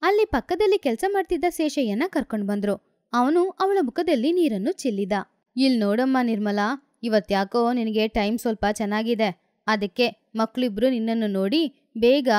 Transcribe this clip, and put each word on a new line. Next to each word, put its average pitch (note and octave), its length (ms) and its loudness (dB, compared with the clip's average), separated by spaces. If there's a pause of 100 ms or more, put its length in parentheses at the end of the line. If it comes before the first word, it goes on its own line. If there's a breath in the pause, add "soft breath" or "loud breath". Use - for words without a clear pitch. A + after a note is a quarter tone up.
ಅಲ್ಲಿ G#4 240 2
ಪಕ್ಕದಲ್ಲಿ F#4+ 520 0
ಕೆಲ್ಸ A#3+ 300 -2
ಮಾಡ್ತಿದ್ದ F#4 420 -2
ಶೇಷಯ್ಯನ C#4 580 -2
ಕರ್ಕೊಂಡ್ A3 400 -4
ಬಂದ್ರು. G3+ 680 -4
ಅವನು D#4 360 2
ಅವಳ G4 320 0
ಮುಖದಲ್ಲಿ D4 500 0
ನೀರನ್ನು C#4+ 400 0
ಚೆಲ್ಲಿದ. G3+ 400 -4 (460)
"ಇಲ್ C4 220 4
ನೋಡಮ್ಮ A#3 440 2
ನಿರ್ಮಲಾ, G#3 800 -2
ಇವತ್ತ್ಯಾಕೋ G#3+ 680 0
ನಿನಗೆ A3 360 0
ಟೈಮ್ A3 320 -2
ಸ್ವಲ್ಪ A3+ 320 -4
ಚೆನ್ನಾಗಿದೆ. G#3+ 720 -2 (260)
ಅದಕ್ಕೆ G#3+ 680 -2
ಮಕ್ಳಿಬ್ರು A3+ 540 0
ನಿನ್ನನ್ನು A3+ 380 -2
ನೋಡಿ G#3 460 0 (240 soft breath)
ಬೇಗ B3 420 4